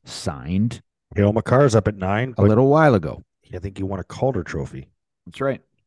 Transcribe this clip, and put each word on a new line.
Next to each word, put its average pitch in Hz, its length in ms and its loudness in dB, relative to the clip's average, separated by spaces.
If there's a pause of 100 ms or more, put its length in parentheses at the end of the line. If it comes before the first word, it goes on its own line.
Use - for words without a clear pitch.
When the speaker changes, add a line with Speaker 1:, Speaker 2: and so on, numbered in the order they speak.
Speaker 1:
signed 90 760 -6 (340)
Speaker 2:
Cale 101 180 4
Makar's 123 400 4
up 110 140 2
at 107 80 -2
nine, 104 420 -4
Speaker 1:
a 104 60 -2
Speaker 2:
but 104 60 6
Speaker 1:
little 120 180 4
while 151 260 4
ago. 76 300 -2 (280)
Speaker 2:
I 95 60 -10
think 95 200 -12
he 98 60 -6
won 95 160 -6
a 87 40 -10
Calder 127 400 -4
Trophy. 67 460 -10 (360)
Speaker 1:
That's - 160 -16
right. 135 180 -4 (280)